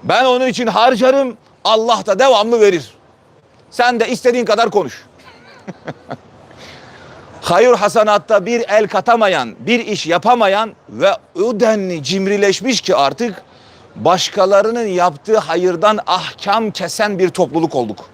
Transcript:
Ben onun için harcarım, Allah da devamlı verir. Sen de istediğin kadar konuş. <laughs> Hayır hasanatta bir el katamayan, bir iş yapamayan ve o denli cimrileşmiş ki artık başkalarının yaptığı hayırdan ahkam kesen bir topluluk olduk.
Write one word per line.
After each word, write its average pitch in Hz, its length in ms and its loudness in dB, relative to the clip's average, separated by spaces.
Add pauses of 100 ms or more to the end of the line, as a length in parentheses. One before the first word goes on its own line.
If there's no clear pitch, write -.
Ben 220 220 2
onun 254 220 2
için 233 200 -2
harcarım, 254 680 2 (280)
Allah 220 420 0
da 196 120 0
devamlı 226 420 4
verir. 185 300 2 (800)
Sen 240 300 0
de 226 80 0
istediğin 247 360 0
kadar 208 260 0
konuş. 180 340 -4 (640)
<laughs> - 200 -16 (1500)
Hayır 226 340 4
hasanatta 208 720 0
bir 233 220 -2
el 208 200 2
katamayan, 190 680 0
bir 220 280 -2
iş 196 200 -6
yapamayan 202 680 0 (160)
ve 139 220 0 (320)
o 220 180 -2
denli 196 420 0
cimrileşmiş 196 800 0
ki - 160 0
artık 156 460 -2 (540)
başkalarının 196 880 0
yaptığı 180 520 0
hayırdan 180 680 0
ahkam 202 640 -2
kesen 190 480 -4
bir 180 100 2
topluluk 160 460 -2
olduk. 117 400 -4